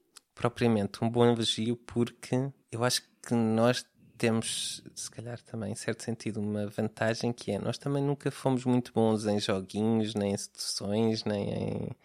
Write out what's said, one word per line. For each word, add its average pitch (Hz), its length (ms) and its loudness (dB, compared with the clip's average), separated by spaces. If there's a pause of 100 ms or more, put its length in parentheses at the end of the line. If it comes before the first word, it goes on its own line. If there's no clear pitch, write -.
(340)
propriamente 117 680 0
um 117 60 0
bom 120 160 6
elogio, 117 500 2
porque 127 760 -2 (220)
eu 113 100 -2
acho 123 200 2 (200)
que - 120 -2
nós 113 500 4 (320)
temos, - 680 -2 (120)
se - 160 -12
calhar 117 320 -10
também, 107 300 -6
em - 20 -6
certo - 280 -4
sentido, 110 380 -6
uma 104 260 -2
vantagem 110 640 -2
que - 220 -4
é, 98 60 0
nós - 180 -4
também 143 260 -2
nunca 143 280 -2
fomos 131 340 0
muito 123 280 2
bons 110 340 4
em 104 120 4
joguinhos, 107 760 0
nem 101 180 0
em 101 60 0
seduções, 110 880 -2
nem 104 260 -2
em, 107 400 -4 (140)